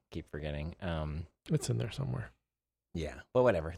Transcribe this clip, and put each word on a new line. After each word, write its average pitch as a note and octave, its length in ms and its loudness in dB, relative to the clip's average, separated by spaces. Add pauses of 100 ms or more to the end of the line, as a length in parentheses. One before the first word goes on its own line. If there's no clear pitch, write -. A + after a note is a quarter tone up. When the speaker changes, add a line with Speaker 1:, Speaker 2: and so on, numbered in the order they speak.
(100)
Speaker 1:
keep - 200 -8
forgetting. D2+ 520 -4
Um, D#2+ 440 -2 (240)
Speaker 2:
It's D3+ 200 2
in A#2 80 0
there A#2 140 -2
somewhere. B2 380 -4 (640)
Speaker 1:
Yeah, D#2 200 -4 (200)
but B2+ 100 8
whatever. D#2+ 340 4